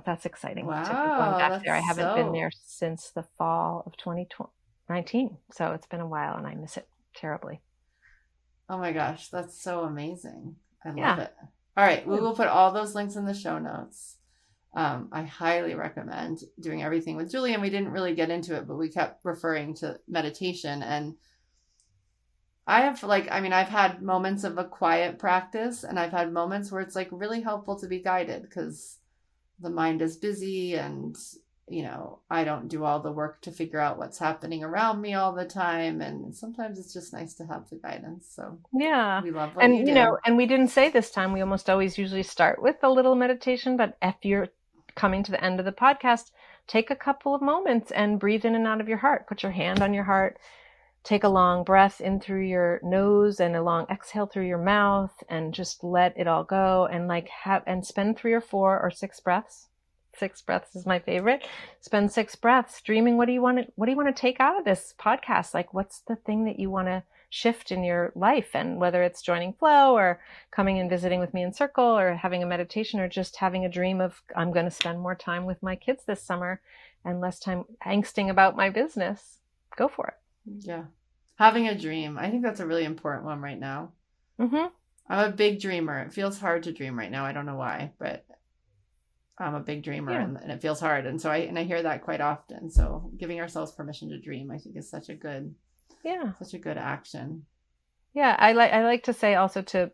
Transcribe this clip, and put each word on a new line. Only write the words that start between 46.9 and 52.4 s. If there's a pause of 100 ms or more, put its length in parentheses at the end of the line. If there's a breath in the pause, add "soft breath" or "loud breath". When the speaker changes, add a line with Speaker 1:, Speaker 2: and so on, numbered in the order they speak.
Speaker 1:
couple
of
moments
and
breathe
in
and
out
of
your
heart.
Put
your
hand
on
your
heart. (680 soft breath)
Take
a
long
breath
in
through